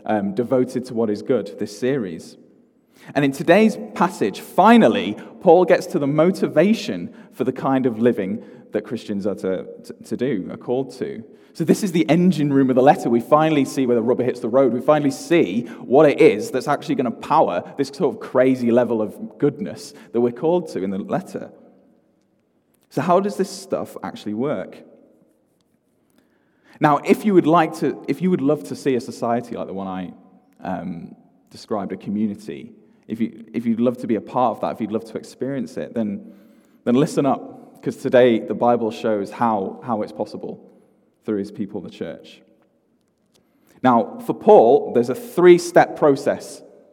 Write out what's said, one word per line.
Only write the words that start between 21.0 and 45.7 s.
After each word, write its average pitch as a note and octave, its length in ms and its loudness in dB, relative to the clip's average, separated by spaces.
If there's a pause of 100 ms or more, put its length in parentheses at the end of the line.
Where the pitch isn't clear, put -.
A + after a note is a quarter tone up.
So D3 140 -6
how F3+ 160 2
does G3+ 180 -4
this F#3+ 140 -4
stuff - 500 -10
actually - 320 -12
work? A2+ 520 -8 (1900)
Now, C#3+ 180 4
if D#3+ 260 0
you G#3 120 2
would D3+ 100 6
like D#3+ 300 2
to, - 320 -4
if C#3 120 -4
you F#3 120 0
would E3+ 100 0
love C#3+ 240 0
to B2+ 100 -12
see C3 200 -2
a A#2 40 0
society A#2+ 560 -6
like E2+ 120 -10
the F2+ 60 -12
one F#2+ 140 -10
I, F#2 240 -10 (480)
um, F2 560 -10 (360)
described, G2+ 420 -8
a F#2+ 40 -10
community, G#2 760 -8 (340)
if A2+ 140 -6
you, - 320 -6
if A#2+ 140 -4
you'd A2+ 120 0
love A#2+ 200 0
to A2 80 -10
be A2+ 80 0
a G2+ 60 -4
part B2 360 -2
of - 40 -10
that, D#2+ 100 -4
if - 100 -10
you'd G2+ 100 -6
love A2 140 -6
to - 120 -14
experience - 600 -8
it, D2 160 -10
then, G#2 400 -6 (500)
then A#2+ 120 0
listen D3 320 0
up, - 560 -6
'cause C3 140 -6
today B2 420 4
the G#2+ 160 -6
Bible A2+ 340 0
shows G#2+ 400 -4
how, A2 540 -4
how A2+ 180 -4
it's G2 100 -8
possible - 560 -12 (560)
through G#2+ 140 -4
his G2 140 -6
people, G2 280 -10
the F2 120 -14
church. - 500 -16 (1400)
Now, A#2+ 420 2
for - 80 -4
Paul, C#3 600 6
there's A#2+ 160 2
a B2 60 -4
three-step F3 800 6